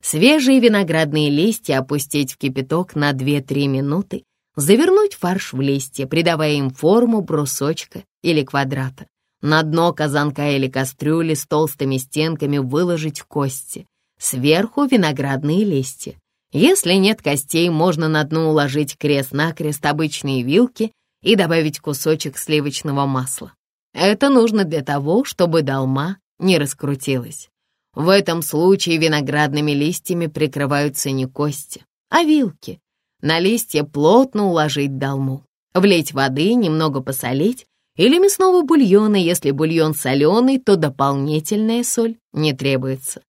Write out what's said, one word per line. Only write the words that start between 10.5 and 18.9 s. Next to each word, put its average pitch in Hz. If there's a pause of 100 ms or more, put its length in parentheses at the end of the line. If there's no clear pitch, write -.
или 135
кастрюли 151
с -
толстыми 151
стенками 147
выложить 156
кости. - (320)
Сверху 160
виноградные 151
листья. 139 (340)
Если 190
нет 196
костей, 160
можно 165
на 156
дно 160
уложить 143